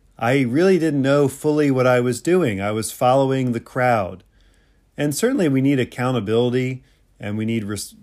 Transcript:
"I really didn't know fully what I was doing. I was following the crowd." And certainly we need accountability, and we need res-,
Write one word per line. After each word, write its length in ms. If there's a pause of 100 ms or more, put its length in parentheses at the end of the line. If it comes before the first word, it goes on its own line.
(160)
"I 260
really 360
didn't 240
know 240
fully 460
what 160
I 100
was 240
doing. 380
I 100
was 220
following 580
the 80
crowd." 640 (760)
And 160
certainly 360
we 120
need 200
accountability, 1040 (340)
and 180
we 80
need 200
res-, 380